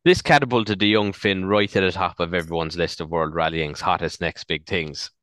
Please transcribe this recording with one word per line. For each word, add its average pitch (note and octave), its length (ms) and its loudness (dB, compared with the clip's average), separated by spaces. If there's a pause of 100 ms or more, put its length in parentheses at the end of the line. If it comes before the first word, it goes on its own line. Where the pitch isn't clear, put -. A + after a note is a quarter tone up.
This F3+ 160 6
catapulted A#2+ 580 2
the G#2 80 4
young G#2 240 4
Finn F#2+ 340 0
right G#2 260 2
to G#2 100 2
the F#2 100 2
top F2+ 300 -2
of E2+ 120 -4
everyone's E2 440 -2
list E2+ 240 -2
of D#2+ 80 -8
World D#2+ 260 -2
Rallying's D#2+ 460 -2
hottest E2+ 400 -2
next E2 240 -6
big D#2 200 -6
things D#2 460 -6 (120)